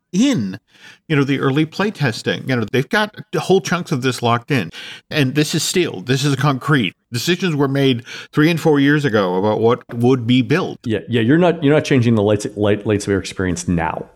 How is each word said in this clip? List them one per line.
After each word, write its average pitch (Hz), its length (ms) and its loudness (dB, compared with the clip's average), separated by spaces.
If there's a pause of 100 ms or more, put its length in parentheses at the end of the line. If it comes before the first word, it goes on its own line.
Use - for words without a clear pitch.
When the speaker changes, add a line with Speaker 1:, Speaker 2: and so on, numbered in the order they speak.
(140)
Speaker 1:
in, 175 460 0 (500)
you 156 60 2
know, 139 100 2
the 135 140 -2
early 139 260 0
play 190 260 -4
testing. 117 560 -4
You 131 80 0
know, 107 160 -2
they've 127 160 0
got 214 280 -2 (200)
whole 185 240 2
chunks 175 320 -4
of 131 100 -2
this 131 200 -2
locked 120 280 0
in. 110 200 -2 (400)
And 139 260 0
this 151 180 0
is 160 80 0
steel. 160 380 -2
This 123 240 -2
is 139 140 0
concrete. 135 560 0 (180)
Decisions 170 420 -2
were 139 140 0
made 135 380 0 (260)
three 151 180 4
and 170 100 0
four 147 200 2
years 143 240 2
ago 101 320 2
about 101 240 0
what 113 240 2 (100)
would 120 320 2
be 127 160 4
built. 143 440 -2
Speaker 2:
Yeah, 110 140 -2 (100)
yeah. 117 100 0
You're 123 180 4
not, 170 240 2
you're 139 120 4
not 147 100 2
changing 120 320 2
the 104 80 2
lights, 107 320 2
light, 104 300 0
lightsaber 101 340 0
experience 90 480 -4
now. 82 480 -2